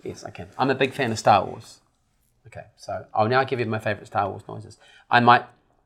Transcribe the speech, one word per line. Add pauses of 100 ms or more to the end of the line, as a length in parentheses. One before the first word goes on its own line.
Yes,
I
can. (100)
I'm
a
big
fan
of
Star
Wars. (680)
Okay, (100)
so
I'll
now
give
you
my
favourite
Star
Wars
noises. (320)
I
might, (420)